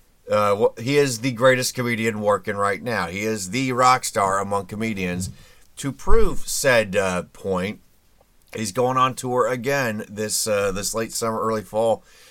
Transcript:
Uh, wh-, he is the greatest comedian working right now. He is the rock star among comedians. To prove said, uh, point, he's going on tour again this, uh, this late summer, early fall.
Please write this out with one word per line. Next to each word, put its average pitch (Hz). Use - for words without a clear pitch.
Uh, 104
wh-, 117
he 135
is 131
the 131
greatest 127
comedian 113
working 101
right 101
now. 104
He 98
is 107
the 127
rock 127
star 98
among 101
comedians. 95
To 139
prove 180
said, 113
uh, 92
point, 95
he's 107
going 127
on 127
tour 123
again 123
this, 104
uh, 101
this 98
late 113
summer, 113
early 110
fall. 110